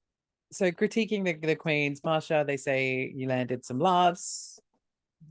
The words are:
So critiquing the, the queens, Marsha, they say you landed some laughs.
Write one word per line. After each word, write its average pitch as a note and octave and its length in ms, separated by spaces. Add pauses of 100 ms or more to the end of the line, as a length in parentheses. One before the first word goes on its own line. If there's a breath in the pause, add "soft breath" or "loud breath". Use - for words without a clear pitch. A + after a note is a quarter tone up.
(520)
So F3+ 200
critiquing G#3 520
the, F3+ 100
the D#3 220
queens, D3 460
Marsha, D#3 440
they C#3+ 120
say C3 580
you C3 120
landed B2+ 360
some B2+ 160
laughs. F3+ 800 (720)